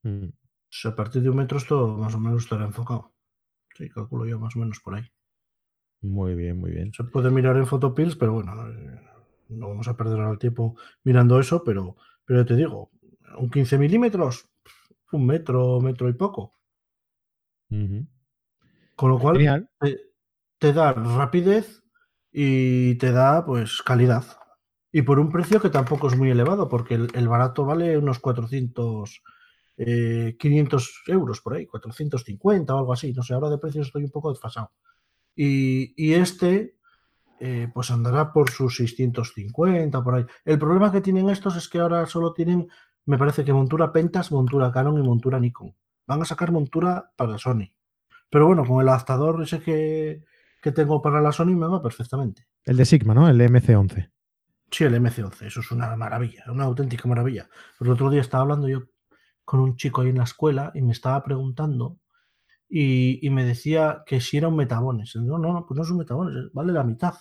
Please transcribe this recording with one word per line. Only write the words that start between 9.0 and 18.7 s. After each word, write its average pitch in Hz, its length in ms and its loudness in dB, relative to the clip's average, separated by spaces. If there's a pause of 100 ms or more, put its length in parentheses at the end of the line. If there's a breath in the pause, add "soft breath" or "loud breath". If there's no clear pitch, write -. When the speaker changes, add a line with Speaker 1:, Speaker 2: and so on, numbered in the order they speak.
Speaker 2:
no 110 200 -12
vamos 104 180 -8
a 120 100 -6
perder 110 220 -4
ahora 107 140 -2
el 104 60 -8
tiempo 117 360 -2 (280 loud breath)
mirando 123 360 8
eso, 170 240 0
pero, 98 320 -4 (300 soft breath)
pero 123 160 4
ya 117 40 4
te 120 100 2
digo, 139 360 -2 (480)
un 123 100 -4
quince 139 300 0
milímetros, 175 680 0 (640 soft breath)
un 139 120 0
metro, 127 540 0
metro 123 300 -2
y 123 40 0
poco. 185 460 -6 (1120)
Speaker 1:
Ujú. 104 360 -6 (880)